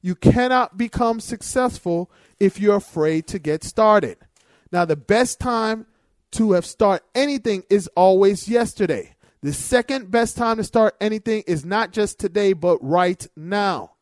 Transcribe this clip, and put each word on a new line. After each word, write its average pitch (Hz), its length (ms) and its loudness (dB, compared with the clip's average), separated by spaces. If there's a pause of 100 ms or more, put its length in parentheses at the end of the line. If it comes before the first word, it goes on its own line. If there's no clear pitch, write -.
You 180 140 -4
cannot 254 600 2
become 226 420 -2
successful 208 880 -4 (300)
if 190 220 0
you're 208 160 4
afraid 160 500 -2
to 196 120 -8
get 151 240 -4
started. 208 540 2 (540)
Now, 175 140 0
the 160 100 0
best 214 440 0
time 226 460 -4 (460)
to 214 220 0
have 170 120 0
start 196 380 0 (100)
anything 240 560 -2
is 196 260 2
always 190 520 4
yesterday. 202 680 -2 (260)
The 143 100 -6
second 240 580 -2
best 233 280 0
time 226 180 0
to 220 80 -6
start 220 380 2
anything 214 440 -4
is 156 200 -4
not 196 260 -4
just 208 280 -4
today, 196 340 0
but 170 280 2
right 180 540 0
now. 180 560 -4 (100)